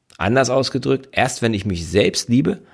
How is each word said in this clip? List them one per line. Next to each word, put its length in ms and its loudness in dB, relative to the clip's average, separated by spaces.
Anders 320 2
ausgedrückt, 600 -2
erst 320 -2
wenn 100 2
ich 120 -4
mich 200 -4
selbst 420 0
liebe, 360 2